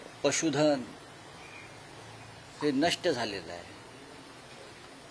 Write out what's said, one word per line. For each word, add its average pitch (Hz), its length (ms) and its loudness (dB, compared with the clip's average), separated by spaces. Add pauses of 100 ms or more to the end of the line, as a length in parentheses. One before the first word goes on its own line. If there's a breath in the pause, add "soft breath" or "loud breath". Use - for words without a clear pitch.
(240)
पशुधन 147 580 6 (1800)
हे 147 80 6
नष्ट 160 380 4
झालेलं 101 440 0
आहे. 87 120 -8 (1500)